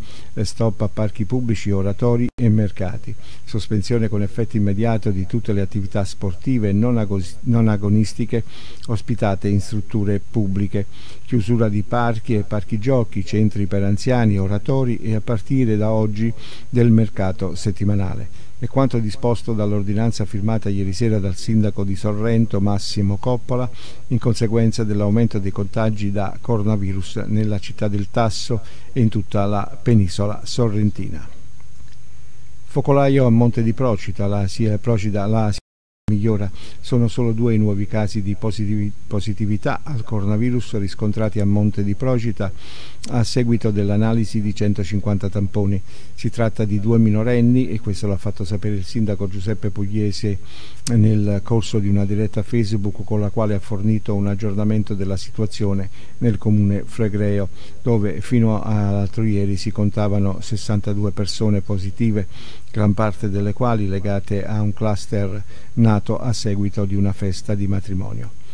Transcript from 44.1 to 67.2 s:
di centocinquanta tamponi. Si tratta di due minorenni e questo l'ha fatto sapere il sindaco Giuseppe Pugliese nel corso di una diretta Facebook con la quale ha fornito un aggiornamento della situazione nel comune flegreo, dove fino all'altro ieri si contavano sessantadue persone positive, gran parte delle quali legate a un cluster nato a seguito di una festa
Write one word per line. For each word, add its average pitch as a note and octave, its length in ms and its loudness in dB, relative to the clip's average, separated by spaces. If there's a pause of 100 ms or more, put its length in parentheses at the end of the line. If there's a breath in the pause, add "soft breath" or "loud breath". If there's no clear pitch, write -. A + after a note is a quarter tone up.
di G#2 140 0
centocinquanta G2+ 760 0
tamponi. G2+ 520 0 (340 loud breath)
Si - 140 -2
tratta A2+ 360 0
di G#2 160 0
due A2+ 180 2
minorenni A#2+ 720 4
e A2 120 -2
questo G#2 280 -2
l'ha G2+ 80 0
fatto G2+ 280 -4
sapere G#2 300 -2
il F#2+ 100 -2
sindaco G2+ 440 0
Giuseppe G2 420 -2
Pugliese G2+ 680 -2 (560 loud breath)
nel G#2+ 480 4
corso A2+ 360 0
di G2+ 100 0
una G2+ 160 4
diretta G#2 380 0
Facebook G#2 640 0
con G#2+ 160 0
la G#2 100 0
quale G#2+ 240 0
ha G2 60 0
fornito G#2+ 540 0
un G2+ 120 0
aggiornamento G#2 680 0
della G2 220 -2
situazione G2 720 -2 (300 loud breath)
nel A2+ 200 2
comune G2+ 460 2
flegreo, G2+ 640 0 (340 loud breath)
dove G#2 380 0
fino A2+ 400 2
all'altro G2+ 640 0
ieri G2+ 320 2
si G2 140 -2
contavano G2+ 720 0
sessantadue G#2 720 0
persone G#2 480 0
positive, G2+ 640 0 (460 loud breath)
gran G#2 200 4
parte G#2+ 380 0
delle G2+ 220 0
quali A2+ 340 0
legate G2 580 0
a G#2+ 160 -2
un G#2 120 2
cluster G2+ 680 0 (320 loud breath)
nato A2 440 2
a B2 140 -2
seguito G2+ 520 0
di G2 120 0
una G2+ 160 2
festa G2 420 -2